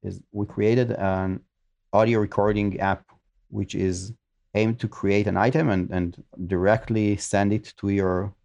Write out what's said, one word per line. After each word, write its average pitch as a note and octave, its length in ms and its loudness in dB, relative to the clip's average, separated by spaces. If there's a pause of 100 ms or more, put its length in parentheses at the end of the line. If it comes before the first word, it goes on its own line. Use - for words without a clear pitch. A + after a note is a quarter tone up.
is F#2+ 180 -10 (120)
we G#2 140 -4
created A2+ 460 2
an F#2+ 480 -2 (520)
audio A2+ 280 4
recording G#2 600 0
app, F#2+ 240 -2 (460)
which G2+ 240 -6
is F#2+ 380 -4 (440)
aimed A2+ 240 2
to A#2 80 -4
create G2+ 380 0
an F#2+ 100 0
item C3 320 2
and, F#2 220 0
and F2+ 320 -4 (240)
directly G#2 680 2
send G2+ 360 0
it G#2+ 240 -4
to G#2 120 -6
your G2 440 0 (120)